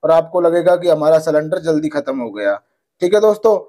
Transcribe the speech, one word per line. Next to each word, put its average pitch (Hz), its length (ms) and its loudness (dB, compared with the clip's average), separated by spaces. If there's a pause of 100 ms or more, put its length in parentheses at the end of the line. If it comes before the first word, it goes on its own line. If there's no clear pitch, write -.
और 156 80 2
आपको 165 300 0
लगेगा 175 340 2
कि 175 140 -2
हमारा 156 300 2
सिलेंडर 156 420 -2
जल्दी 156 280 -2
ख़त्म 139 300 -6
हो 113 120 -8
गया। 101 240 -2 (460)
ठीक 180 120 0
है 208 80 4
दोस्तों 214 360 2 (120)